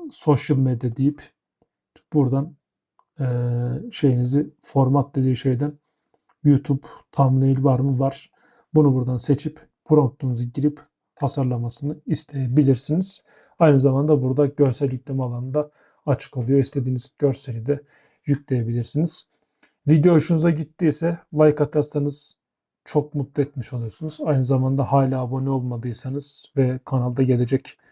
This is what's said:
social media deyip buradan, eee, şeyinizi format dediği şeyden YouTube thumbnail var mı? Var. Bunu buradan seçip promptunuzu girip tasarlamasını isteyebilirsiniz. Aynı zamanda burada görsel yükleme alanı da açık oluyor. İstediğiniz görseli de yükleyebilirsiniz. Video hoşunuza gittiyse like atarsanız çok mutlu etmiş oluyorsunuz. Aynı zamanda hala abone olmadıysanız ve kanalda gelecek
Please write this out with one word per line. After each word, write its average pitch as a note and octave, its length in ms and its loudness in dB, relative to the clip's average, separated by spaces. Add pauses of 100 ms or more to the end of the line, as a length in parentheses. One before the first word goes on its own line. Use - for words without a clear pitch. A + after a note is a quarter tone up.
(100)
social C#3+ 480 0
media B2+ 380 -2
deyip C#3+ 260 -2 (880)
buradan, C#3 420 0 (680)
eee, B2 640 -2 (100)
şeyinizi B2+ 580 0 (120)
format C3+ 520 0
dediği C3 220 0
şeyden C3+ 360 -2 (720)
YouTube C#3+ 420 2 (260)
thumbnail C3 520 2
var C3 140 2
mı? C3 200 0
Var. C3+ 320 -4 (440)
Bunu D3 200 6
buradan B2+ 220 -2
seçip - 520 -4 (160)
promptunuzu B2+ 600 0
girip C#3 360 -4 (360)
tasarlamasını C3 880 -4
isteyebilirsiniz. C#3+ 1160 -2 (340)
Aynı D3 220 6
zamanda C#3 420 2
burada C3 240 2
görsel C3+ 460 0
yükleme C3 300 -6
alanı B2 320 -6
da D3+ 160 -4 (360)
açık - 300 -4
oluyor. C3 220 2
İstediğiniz C3 600 -2
görseli A#2+ 480 -4
de C#3+ 160 -2 (440)
yükleyebilirsiniz. B2+ 1000 -2 (600)
Video D#3+ 260 6
hoşunuza E3 360 2
gittiyse D#3+ 680 -2 (160)
like D3+ 300 4
atarsanız C#3+ 760 -4 (460)
çok D3 300 -2
mutlu C#3+ 280 -4
etmiş - 300 -8
oluyorsunuz. B2 520 -10
Aynı C3+ 200 2
zamanda C3 480 0
hala C3+ 280 2
abone C3 300 -4
olmadıysanız B2 1080 -8
ve C3 280 0
kanalda B2+ 380 -2
gelecek B2 560 0 (140)